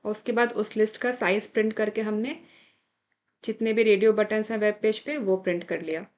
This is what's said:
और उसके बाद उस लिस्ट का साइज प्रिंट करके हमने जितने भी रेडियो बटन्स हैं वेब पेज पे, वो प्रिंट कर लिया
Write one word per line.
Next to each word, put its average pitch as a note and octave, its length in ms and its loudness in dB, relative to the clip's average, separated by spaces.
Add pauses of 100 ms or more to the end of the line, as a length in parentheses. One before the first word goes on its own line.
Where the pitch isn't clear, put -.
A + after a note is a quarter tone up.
और G#3+ 60 -4
उसके A3 220 -4
बाद A#3 220 2
उस G#3+ 220 -4
लिस्ट G#3+ 260 0
का B3 100 0
साइज G#3 400 -2
प्रिंट A3 200 2
करके G#3+ 300 -2
हमने A3 360 -4 (1040)
जितने A3 280 -2
भी A3+ 100 4
रेडियो G#3+ 320 6
बटन्स G#3+ 360 0
हैं A3+ 80 -4
वेब G#3 240 2
पेज G#3+ 160 2
पे, D4+ 200 -6
वो F#3+ 200 2
प्रिंट F3 260 -4
कर - 180 -6
लिया D#3+ 240 -6 (120)